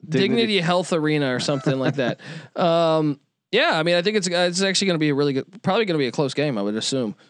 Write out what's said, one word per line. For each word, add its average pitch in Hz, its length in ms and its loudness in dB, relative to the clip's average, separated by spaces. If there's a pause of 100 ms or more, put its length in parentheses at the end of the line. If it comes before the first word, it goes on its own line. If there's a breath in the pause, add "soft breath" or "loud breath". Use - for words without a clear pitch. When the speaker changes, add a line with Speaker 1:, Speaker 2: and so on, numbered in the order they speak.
Speaker 1:
Dignity 147 220 2
Speaker 2:
Dignity 220 320 2
Health 175 320 0
Arena 151 400 0
or 123 60 -2
something 135 400 -2
like 131 160 0
that. 123 240 -2 (200 loud breath)
Speaker 1:
<laughs> - 180 -20
Speaker 2:
Um, 160 640 2 (300)
yeah, 285 280 2
I 156 40 0
mean, 170 120 2
I 175 80 2
think 214 160 0
it's, 185 100 -2
uh, 180 180 2
it's 175 140 -2
actually 196 280 0
gonna 170 100 2
be 151 100 2
a 143 60 0
really 143 180 0
good, - 300 -8
probably 220 240 0
gonna 165 120 0
be 135 100 0
a 113 40 -4
close 139 220 -2
game, 143 240 -2
I 101 40 -2
would 104 120 -2
assume. 110 400 -2 (160 soft breath)